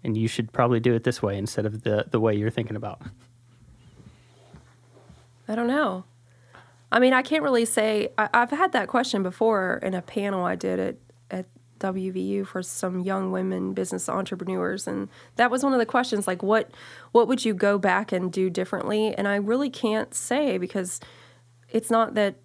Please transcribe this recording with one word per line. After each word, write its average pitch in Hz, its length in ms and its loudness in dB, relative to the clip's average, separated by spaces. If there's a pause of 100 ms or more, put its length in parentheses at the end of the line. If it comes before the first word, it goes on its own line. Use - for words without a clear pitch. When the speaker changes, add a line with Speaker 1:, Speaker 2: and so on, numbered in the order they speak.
Speaker 1:
and 110 120 0
you 110 120 2
should 113 240 -4
probably 120 280 4
do 120 140 4
it 113 100 0
this - 180 0
way 101 140 0
instead 104 300 -2
of 107 160 -4
the, 107 280 0
the 117 100 2
way 110 140 4
you're 104 160 0
thinking 107 260 -4
about"? 104 260 -10 (2500)
Speaker 2:
I 220 60 -4
don't 233 120 0
know. 240 380 0 (840)
I - 80 6
mean, 254 140 6
I 254 100 4
can't 302 200 0
really 254 220 4
say, 214 540 0
I, 214 160 2
I've 240 160 4
had 359 220 2
that 214 160 0
question 233 340 0
before 185 600 2
in 190 120 -2
a 175 80 -2
panel 196 420 -2
I 180 120 0
did 185 220 -2
at, - 180 -2 (340)
at 185 160 -6 (320)
W 190 340 -4
V 185 80 -4
U 196 240 -2
for 190 180 -8
some 185 380 -6
young 190 320 -2
women 190 400 -2
business 190 360 -4
entrepreneurs. 185 760 -4
And 196 220 -6 (280)
that 240 140 4
was 254 140 -2
one 269 80 2
of 262 60 2
the 226 80 2
questions, 240 400 -2
like, 180 160 -4
what, 208 280 2 (420)
what 226 160 6
would 254 160 0
you 220 100 2
go 202 240 2
back 196 340 2
and 180 180 0
do 185 200 0
differently? 202 640 -2
And 196 120 -2
I 202 100 0
really 240 340 0
can't 220 440 -2
say, 254 440 0
because 180 420 -6 (680)
it's 226 200 -2
not 226 240 2
that 202 300 2